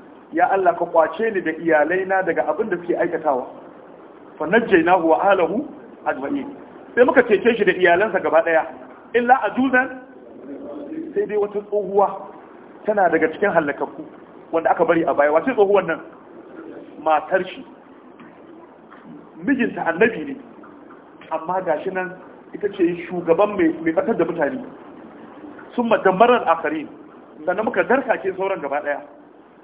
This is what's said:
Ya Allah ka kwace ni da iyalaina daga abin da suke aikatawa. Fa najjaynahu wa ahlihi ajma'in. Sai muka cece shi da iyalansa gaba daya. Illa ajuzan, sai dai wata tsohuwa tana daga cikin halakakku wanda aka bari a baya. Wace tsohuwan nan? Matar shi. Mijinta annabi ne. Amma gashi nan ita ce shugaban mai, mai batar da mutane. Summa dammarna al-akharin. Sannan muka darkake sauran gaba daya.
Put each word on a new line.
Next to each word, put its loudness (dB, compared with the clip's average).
Ya 2
Allah 2
ka -2
kwace 2
ni -2
da -2
iyalaina 2
daga -2
abin -2
da 0
suke -2
aikatawa. -2
Fa -6
najjaynahu 2
wa 4
ahlihi 2
ajma'in. -4
Sai 4
muka 4
cece 2
shi -2
da 4
iyalansa 2
gaba 2
daya. 2
Illa 4
ajuzan, -2
sai 0
dai -6
wata -2
tsohuwa 0
tana 4
daga 2
cikin -2
halakakku -2
wanda 0
aka 0
bari 2
a 0
baya. 4
Wace 2
tsohuwan 4
nan? -4
Matar 0
shi. -14
Mijinta -2
annabi 2
ne. -10
Amma -4
gashi -2
nan -6
ita -4
ce 0
shugaban 2
mai, 2
mai 0
batar 0
da 0
mutane. -2
Summa 2
dammarna 6
al-akharin. -2
Sannan -2
muka 0
darkake 0
sauran -4
gaba -4
daya. -4